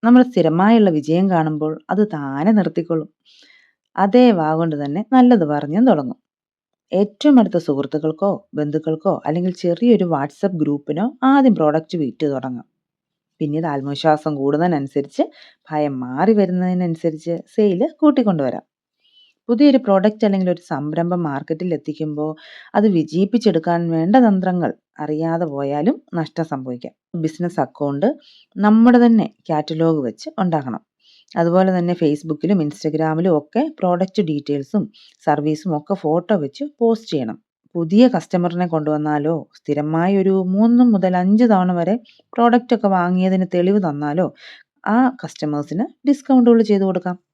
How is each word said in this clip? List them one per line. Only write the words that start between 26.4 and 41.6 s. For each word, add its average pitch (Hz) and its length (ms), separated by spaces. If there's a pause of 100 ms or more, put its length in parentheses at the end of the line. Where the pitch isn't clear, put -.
സംഭവിക്കാം. 131 480 (220)
ബിസിനസ് 165 440
അക്കൗണ്ട് 143 480 (500)
നമ്മുടെ 226 480
തന്നെ 226 240 (200)
കാറ്റലോഗ് 160 580
വെച്ച് 107 300
ഉണ്ടാക്കണം. 151 440 (560)
അതുപോലെ 185 420
തന്നെ 175 140
Facebook-ലും 160 680
Instagram-ലും 156 800
ഒക്കെ 269 420
പ്രോഡക്റ്റ് 185 440
ഡീറ്റെയിൽസും 147 680 (340)
സർവീസും 151 520
ഒക്കെ 151 160
ഫോട്ടോ 175 420
വെച്ച് 147 280 (160)
പോസ്റ്റ് 226 320
ചെയ്യണം. 123 260 (380)
പുതിയ 180 320
കസ്റ്റമറിനെ 175 600
കൊണ്ടുവന്നാലോ 151 880
സ്ഥിരമായി 156 600
ഒരു 190 320
മൂന്ന് 233 360
മുതൽ 190 340
അഞ്ച് 202 260
തവണ 185 280